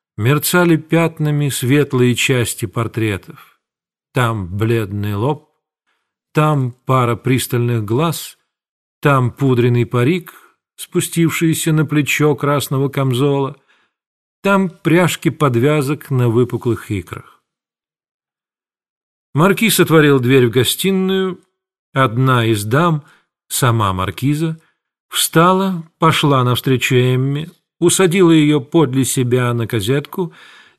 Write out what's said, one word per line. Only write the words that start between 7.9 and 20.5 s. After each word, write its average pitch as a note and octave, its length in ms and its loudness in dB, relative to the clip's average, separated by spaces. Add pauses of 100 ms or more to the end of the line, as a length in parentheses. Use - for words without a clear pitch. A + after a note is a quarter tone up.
там C3 280 2
пудренный A#2+ 560 2
парик, C#3+ 480 -2 (420)
спустившийся E3 960 -2
на D#3 140 2
плечо D3 500 0
красного C#3 540 -2
камзола, C3+ 640 -2 (840)
там G3 260 0
пряжки E3 600 0
подвязок C#3+ 800 -2
на B2 180 0
выпуклых A#2 600 -2
икрах. - 520 -10 (1900)
Маркиз F#3+ 480 2
отворил D3 400 4
дверь B2 280 4
в - 20 0